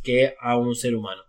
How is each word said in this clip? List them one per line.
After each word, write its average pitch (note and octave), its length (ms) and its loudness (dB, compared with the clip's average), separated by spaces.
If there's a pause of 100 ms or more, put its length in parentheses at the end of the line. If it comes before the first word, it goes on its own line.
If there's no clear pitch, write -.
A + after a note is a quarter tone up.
que B2+ 380 2
a A#2+ 160 0
un A#2+ 180 0
ser A#2+ 200 -2
humano. G2+ 340 -8